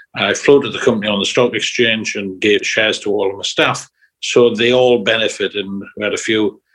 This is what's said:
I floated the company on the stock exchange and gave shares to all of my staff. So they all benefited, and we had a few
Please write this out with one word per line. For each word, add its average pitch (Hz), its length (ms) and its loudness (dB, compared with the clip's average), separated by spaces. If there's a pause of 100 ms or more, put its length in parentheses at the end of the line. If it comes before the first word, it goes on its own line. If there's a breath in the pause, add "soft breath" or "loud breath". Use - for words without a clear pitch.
(140 loud breath)
I 101 200 0
floated 135 380 4
the 98 80 -8
company 107 280 0
on 101 120 -2
the 95 60 -2
stock 120 280 0
exchange 110 600 -2
and 95 240 -8
gave 104 260 2
shares 107 340 0
to 104 100 -4
all 98 200 0
of 98 60 -10
my 98 80 -14
staff. 135 440 -2 (320)
So 120 300 4
they 117 220 0
all 123 300 4
benefited, 104 600 -2
and 98 180 -8 (140)
we 107 80 -6
had 101 100 -2
a 92 40 -4
few 107 420 -2 (140)